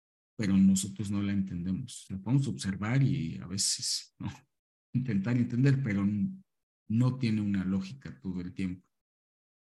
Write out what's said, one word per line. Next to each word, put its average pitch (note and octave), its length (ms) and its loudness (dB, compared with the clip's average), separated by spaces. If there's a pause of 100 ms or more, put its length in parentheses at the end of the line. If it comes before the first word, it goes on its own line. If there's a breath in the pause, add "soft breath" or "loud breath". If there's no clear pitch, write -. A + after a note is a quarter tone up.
(380)
pero G2 180 2
nosotros G2 540 4
no G2+ 120 -2
la G2+ 100 -2
entendemos. F#2 760 -4
La F#2+ 100 -6
podemos B2 300 0
observar G#2 540 -2
y E2 360 0
a - 80 -10
veces, - 720 -4
¿no? F#2 140 -8
<laughs> - 600 -18
Intentar A2 420 0
entender, B2 460 2
pero G2+ 200 0
n-, G2+ 400 0 (460)
no B2+ 300 2
tiene A2 240 0
una G2 220 0
lógica F#2+ 560 -4
todo F2+ 200 -6
el F2+ 140 -10
tiempo. F2+ 300 -6 (840)